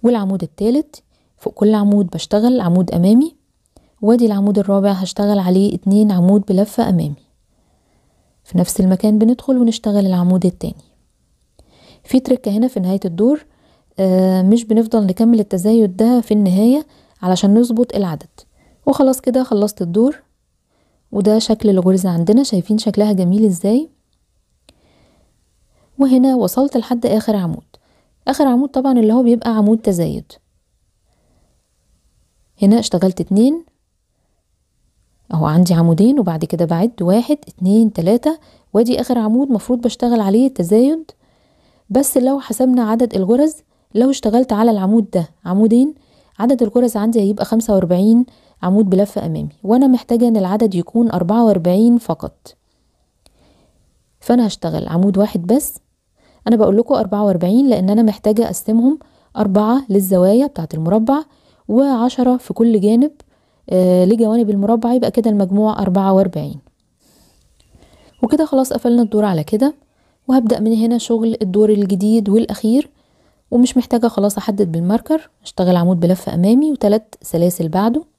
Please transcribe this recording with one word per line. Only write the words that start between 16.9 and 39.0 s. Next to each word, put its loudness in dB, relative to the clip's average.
علشان 2
نظبط -2
العدد. -8
وخلاص 0
كده -2
خلصت -4
الدور، -2
وده 0
شكل -2
الغرزة 0
عندنا. 2
شايفين -2
شكلها -2
جميل 0
ازاي؟ 0
وهنا 4
وصلت -2
لحد -4
آخر -2
عمود. -6
آخر 0
عمود 0
طبعًا -2
اللي 2
هو 2
بيبقى 0
عمود 2
تزايد. -4
هنا 4
اشتغلت -2
اتنين، 0
اهو -2
عندي 2
عمودين، 2
وبعد -4
كده -4
بعد -2
واحد، 0
اتنين، 0
تلاتة، -2
وادي 0